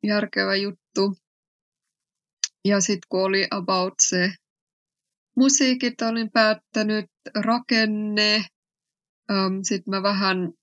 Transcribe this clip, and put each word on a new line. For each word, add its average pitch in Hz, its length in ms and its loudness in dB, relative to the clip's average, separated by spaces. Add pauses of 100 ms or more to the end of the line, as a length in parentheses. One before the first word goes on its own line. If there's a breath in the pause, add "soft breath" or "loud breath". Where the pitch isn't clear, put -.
järkevä 202 540 0
juttu. 196 600 -2 (1500)
Ja 202 160 2
sit 190 280 -2
kun 185 140 -2
oli 190 280 0
about 190 520 -2
se 185 300 0 (1040)
musiikit, 254 680 2
olin 226 300 -2
päättänyt, 214 760 0 (280)
rakenne, 214 1080 0 (840)
äm, 190 320 0
sit 190 240 -4
mä 196 160 -4
vähän 190 500 0 (100)